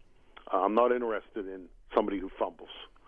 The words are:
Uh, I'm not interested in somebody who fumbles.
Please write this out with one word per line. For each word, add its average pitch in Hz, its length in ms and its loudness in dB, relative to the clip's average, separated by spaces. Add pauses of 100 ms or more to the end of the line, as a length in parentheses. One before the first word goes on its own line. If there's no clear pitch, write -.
(520)
Uh, 98 60 2
I'm 98 160 4
not 120 180 6
interested 110 560 -4
in 95 160 -12 (300)
somebody 104 240 2
who 92 200 -6
fumbles. 90 300 -6 (400)